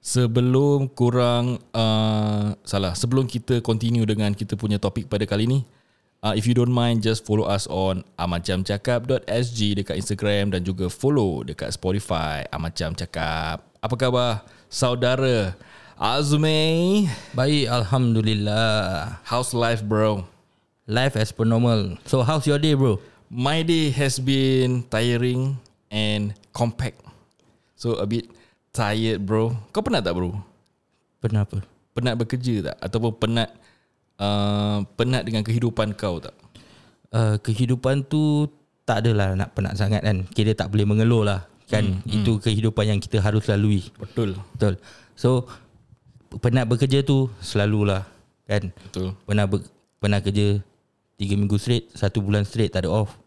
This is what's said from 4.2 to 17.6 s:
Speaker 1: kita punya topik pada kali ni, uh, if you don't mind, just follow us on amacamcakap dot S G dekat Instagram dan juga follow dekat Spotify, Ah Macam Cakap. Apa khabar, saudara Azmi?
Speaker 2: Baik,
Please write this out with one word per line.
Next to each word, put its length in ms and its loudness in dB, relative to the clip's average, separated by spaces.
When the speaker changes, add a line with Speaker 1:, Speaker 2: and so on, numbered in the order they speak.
Speaker 1:
kita 240 -6
punya 160 0
topik 320 -2
pada 160 -2
kali 240 0
ni, 120 2
uh, 160 -2
if 80 0
you 80 2
don't 240 4
mind, 240 2
just 240 0
follow 240 0
us 240 -2
on 320 -2
amacamcakap 880 -2
dot 160 -2
S 320 -2
G 160 0
dekat 240 -4
Instagram 560 -2
dan 80 -2
juga 320 -4
follow 480 0
dekat 320 -8
Spotify, 800 -4
Ah 80 -8
Macam 320 -4
Cakap. 720 -6
Apa 160 -4
khabar, 360 0
saudara 880 0
Azmi? 1120 2
Speaker 2:
Baik, 400 0